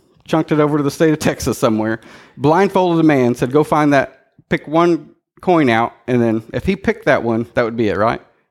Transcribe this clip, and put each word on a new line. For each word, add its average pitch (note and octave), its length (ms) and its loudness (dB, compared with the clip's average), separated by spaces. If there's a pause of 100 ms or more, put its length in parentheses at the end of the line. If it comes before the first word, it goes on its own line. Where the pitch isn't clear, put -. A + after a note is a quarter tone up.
(240)
chunked D#3+ 280 -2
it D3+ 80 2
over D3+ 160 0
to C#3+ 80 0
the C#3 60 -2
state D#3+ 220 2
of D3+ 60 -2
Texas - 400 -4
somewhere, A2 420 -2 (360)
blindfolded E3+ 680 2
a - 20 6
man, B2+ 280 2
said, B2 160 -4
"Go D3 140 2
find D3+ 280 0
that, - 360 -2 (200)
pick E3 200 -4
one E3 420 0 (300)
coin D#3+ 280 2
out," A#2 240 0 (140)
and B2 160 0
then A2+ 220 -2 (100)
if B2 100 -6
he F#3+ 120 -2
picked - 300 -6
that A#2 180 2
one, A2+ 300 -2
that B2 100 0
would A2+ 120 -6
be A2+ 120 0
it, F2 80 -2
right? A2+ 260 -2 (280)